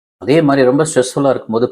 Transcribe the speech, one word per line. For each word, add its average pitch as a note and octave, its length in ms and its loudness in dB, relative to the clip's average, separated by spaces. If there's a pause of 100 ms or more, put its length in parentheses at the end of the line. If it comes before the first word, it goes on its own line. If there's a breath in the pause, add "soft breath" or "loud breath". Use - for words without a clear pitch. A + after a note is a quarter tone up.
(240)
அதே B2 120 0 (120)
மாதிரி C#3 220 2
ரொம்ப D3 200 0
ஸ்ட்ரெஸ்ஃபுல்லா C3+ 440 -2
இருக்கும்போது A2+ 380 -4